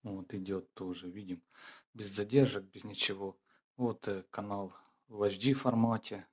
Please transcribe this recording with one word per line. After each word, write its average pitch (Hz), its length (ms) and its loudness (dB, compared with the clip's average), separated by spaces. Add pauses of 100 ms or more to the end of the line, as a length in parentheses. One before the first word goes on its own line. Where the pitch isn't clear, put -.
Вот 95 320 -8
идет 95 400 -4
тоже, 92 380 -8
видим, 92 320 -8 (500)
без 107 140 -8
задержек, 104 560 4
без - 200 -16
ничего. 98 540 -2 (400)
Вот, 120 300 -2
э, 98 240 -2
канал 101 420 -4 (340)
в 107 140 -4
H 101 160 4
D 127 160 4
формате 113 800 2